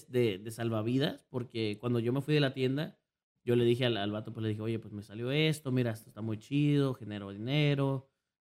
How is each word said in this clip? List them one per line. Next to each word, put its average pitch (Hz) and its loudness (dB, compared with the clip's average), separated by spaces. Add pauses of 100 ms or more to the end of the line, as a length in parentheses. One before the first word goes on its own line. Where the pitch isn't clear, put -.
de, 117 2
de 107 -12
salvavidas, 117 -2
porque 113 -4
cuando 120 0
yo 117 0
me 139 0
fui 151 -2
de 151 6
la 135 2
tienda, 135 -2 (460)
yo 120 4
le 120 4
dije 120 4
al, 117 2
al 101 -2
vato, 110 -6
pues 113 -6
le 110 0
dije, 107 -4
"Oye, 113 -2
pues 107 -12
me 104 -8
salió 113 -8
esto, 151 0
mira, 123 2
esto 110 -12
está - -14
muy 110 -4
chido, 143 2
genero 104 -8
dinero, 135 0 (460)